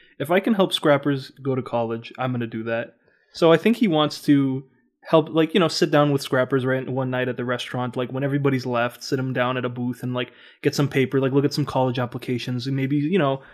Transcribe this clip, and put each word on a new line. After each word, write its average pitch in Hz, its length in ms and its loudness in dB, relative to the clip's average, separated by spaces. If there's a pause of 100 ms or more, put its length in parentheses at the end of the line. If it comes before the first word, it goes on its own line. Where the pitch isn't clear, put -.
(200)
"If 143 120 -4
I 185 80 4
can 220 160 0
help 190 180 0
Scrappers 143 560 0 (140)
go 131 100 -2
to 127 80 -2
college, 117 560 -4
I'm 127 140 -2
gonna 120 160 -4
do 113 160 -8
that." 117 320 -4 (380)
So 165 180 6
I 165 60 8
think 220 200 2
he 226 100 2
wants 151 360 0
to 139 400 2 (400)
help, 160 280 4
like, 156 240 2
you 214 40 4
know, 170 80 4
sit 156 220 0
down 147 220 4
with 139 100 0
Scrappers 127 440 0
right 131 220 -2
one 131 220 -4
night 127 180 -2
at 123 80 -4
the 123 80 -6
restaurant, 123 540 -6
like, 123 140 -4
when 131 120 -4
everybody's 135 420 0
left, 120 380 -2
sit 139 140 -4
him 131 160 -4
down 127 240 0
at 127 80 -4
a 123 40 -2
booth 123 340 -6
and, 127 100 -4
like, 123 180 -4 (300)
get 139 140 0
some 143 120 2
paper, 135 320 0
like, 131 120 0
look 139 140 2
at 139 80 0
some 147 120 -2
college 127 320 0
applications, 123 720 -6
and 135 80 -2
maybe, 135 220 -2
you 151 200 0
know, 139 240 0 (120)